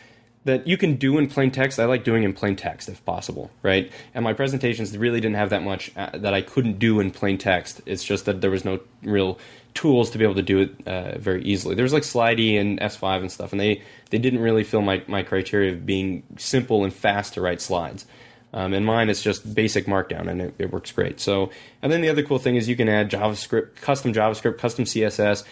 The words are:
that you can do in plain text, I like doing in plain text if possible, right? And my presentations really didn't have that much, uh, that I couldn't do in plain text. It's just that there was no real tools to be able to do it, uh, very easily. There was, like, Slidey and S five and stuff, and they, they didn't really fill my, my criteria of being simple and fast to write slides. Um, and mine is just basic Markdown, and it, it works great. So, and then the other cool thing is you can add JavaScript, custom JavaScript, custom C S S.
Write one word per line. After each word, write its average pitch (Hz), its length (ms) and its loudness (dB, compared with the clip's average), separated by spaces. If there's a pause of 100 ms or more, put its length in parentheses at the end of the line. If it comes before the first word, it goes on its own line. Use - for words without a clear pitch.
(460)
that 131 200 0
you 175 120 2
can 160 180 2
do 135 220 2
in 147 100 4
plain 135 240 2
text, 135 260 0
I 113 80 4
like 123 200 2
doing 113 180 4
in 98 80 2
plain 98 240 0
text - 320 -8
if 95 160 -14
possible, - 480 -6 (100)
right? 95 300 2 (220)
And 120 100 -4
my 113 80 0
presentations 117 680 -2
really 117 220 0
didn't 110 160 0
have 104 140 0
that 98 120 0
much, 95 360 -6
uh, 101 200 -8
that 101 160 -2
I 98 80 0
couldn't 110 380 -2
do 110 220 4
in 95 100 0
plain 98 260 -2
text. 92 480 -2
It's 90 200 -6
just 98 200 -2
that 98 140 -2
there 95 100 2
was 95 140 -2
no 92 160 -2 (240)
real 98 340 0 (360)
tools 120 380 4
to 113 60 -6
be 110 60 2
able 101 120 4
to 98 60 2
do 95 200 4
it, - 260 -4
uh, 92 320 -6
very 95 240 -2
easily. 95 320 -2
There 113 80 2
was, 131 100 0
like, 151 100 2
Slidey 117 540 2
and 101 240 0
S 104 140 -4
five 95 260 -2
and 95 80 -6
stuff, - 220 -12
and 101 80 -2
they, 104 240 2 (260)
they 110 100 0
didn't 123 200 0
really 113 240 2
fill 107 180 0
my, 95 260 0
my 98 140 -2
criteria 95 520 0
of 85 120 -10
being 95 380 -2 (140)
simple 117 480 0
and 95 80 -2
fast 101 400 0
to - 80 -6
write 90 180 -2
slides. 85 460 -4 (480)
Um, 95 200 -4
and 98 120 2
mine 110 240 4
is 101 120 -2
just 107 340 -4
basic 107 300 0
Markdown, 90 420 -2
and 90 140 -4
it, - 160 -8
it 92 160 -4
works 92 180 -8
great. - 300 -4
So, 98 300 0 (300)
and 139 80 0
then 170 120 2
the 160 80 2
other 147 140 2
cool 135 160 0
thing 123 180 2
is 113 100 0
you 120 80 0
can 117 140 2
add 107 200 4
JavaScript, - 640 -2
custom 139 360 0
JavaScript, 110 460 0
custom 120 280 -2
C 110 200 0
S 104 140 0
S. 104 320 2